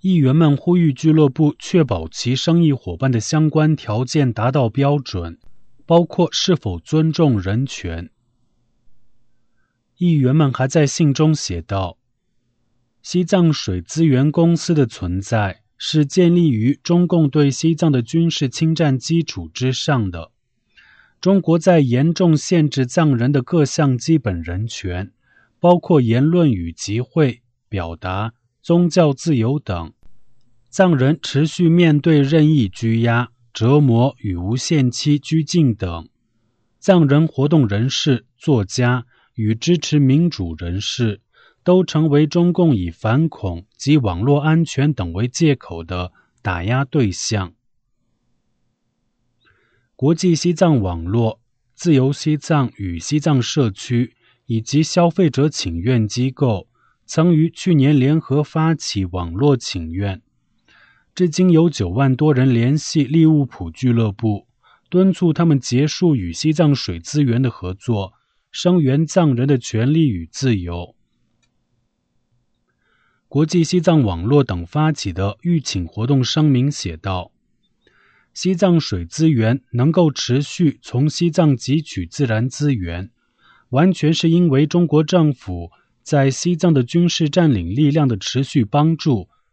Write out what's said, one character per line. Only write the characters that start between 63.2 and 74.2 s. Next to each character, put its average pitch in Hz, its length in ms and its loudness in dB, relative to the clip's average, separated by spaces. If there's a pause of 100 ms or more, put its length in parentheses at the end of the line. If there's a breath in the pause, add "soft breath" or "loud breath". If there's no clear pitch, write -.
物 156 220 4
浦 87 240 -12
俱 123 200 -2
乐 113 220 2
部， 104 340 -2 (440 soft breath)
敦 185 200 4
促 170 220 0
他 170 140 0
们 143 120 4
结 127 280 0
束 160 280 0
与 90 160 -4
西 151 220 -2
藏 151 220 2
水 85 260 -8
资 147 220 -4
源 120 180 0
的 127 100 0
合 92 220 -10
作， 98 400 -6 (400)
声 175 300 2
援 143 240 0
藏 156 280 0
人 123 140 -2
的 143 80 2
权 120 380 -2
利 160 160 2
与 85 200 -8
自 123 280 -2
由。 87 360 -10 (2250)
国 151 180 0
际 170 180 2
西 180 160 0
藏 160 220 4
网 90 200 -2